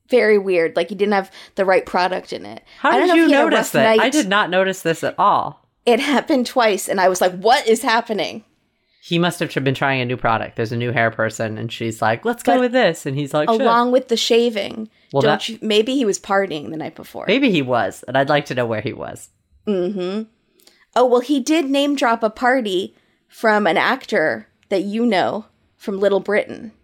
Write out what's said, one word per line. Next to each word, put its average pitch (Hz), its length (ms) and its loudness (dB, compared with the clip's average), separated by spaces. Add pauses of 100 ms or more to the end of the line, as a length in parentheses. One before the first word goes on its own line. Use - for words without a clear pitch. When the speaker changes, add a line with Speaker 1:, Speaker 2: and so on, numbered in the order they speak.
Speaker 1:
very 214 300 4
weird. 180 380 0
Like, 175 120 -2
he 214 60 -8
didn't 202 200 0
have 190 160 0 (240)
the 196 100 0
right 185 220 4
product 185 460 -2
in - 140 -10
it. 104 160 -18 (160)
Speaker 2:
How 285 120 0
Speaker 1:
I 254 80 4
don't 277 40 2
Speaker 2:
did 359 60 2
Speaker 1:
know 349 60 4
if 330 60 6
Speaker 2:
you 330 80 6
Speaker 1:
he 285 40 6
had 277 80 4
a 302 40 4
Speaker 2:
notice 320 140 2
Speaker 1:
rough - 140 -4
Speaker 2:
that? 143 200 4
I 220 40 4
Speaker 1:
night. 226 160 2
Speaker 2:
did 294 160 0
not 196 220 0
notice 185 320 0
this 165 220 -2
at - 140 -4
all. 175 480 0 (200)
Speaker 1:
It 240 140 4
happened 285 460 0
twice, 214 420 0
and 185 100 -2
I 185 120 4
was 185 100 0
like, 180 180 0
"What 233 300 2
is 226 140 4
happening?" 220 600 -2 (600)
Speaker 2:
He 170 160 -2
must 170 200 0
have 160 140 -4 (120)
been 135 100 0
trying 135 260 -2
a 123 60 -4
new 123 100 -4
product. 113 400 -2
There's 117 160 -4
a 120 60 -4
new 120 140 -4
hair 113 180 0
person, 110 480 -4
and 113 120 -8
she's 113 300 -8
like, 113 240 -2
"Let's 240 180 -4
go 240 120 2
Speaker 1:
But 254 60 2
Speaker 2:
with 247 120 -2
this." 214 320 0
And 139 140 -6
he's 147 160 -6
like, 151 160 0
"Sure." 226 100 2
Speaker 1:
along 240 320 2
with 262 160 0
the 233 80 -2
shaving, 220 720 0 (240)
Speaker 2:
Well, 139 80 0
Speaker 1:
don't 147 120 4
Speaker 2:
that - 180 -4
Speaker 1:
you, 226 100 -14
maybe 226 340 0
he 269 120 0
was 196 120 0
partying 180 520 -4
the 156 80 -10
night 143 160 -10
before. - 340 -16
Speaker 2:
Maybe 262 220 2
he 170 100 2
was, 117 480 -2
and 127 80 -2
I'd 139 140 2
like 147 160 0
to 143 80 -6
know 123 100 -2
where 113 160 -4
he 113 140 -6
was. - 340 -14 (400)
Speaker 1:
Mm-hmm. 190 540 -4 (720)
Oh, 240 100 4
well, 240 140 4
he 277 200 0
did 302 280 0
name 277 280 0
drop 233 260 0
a 220 80 0
party 220 640 -2 (340)
from 214 380 0
an 160 100 2
actor 160 720 -2 (220)
that 185 140 -2
you 214 200 -4
know 185 400 0 (320)
from 196 240 -8
Little 196 200 2
Britain. 202 520 -4 (120)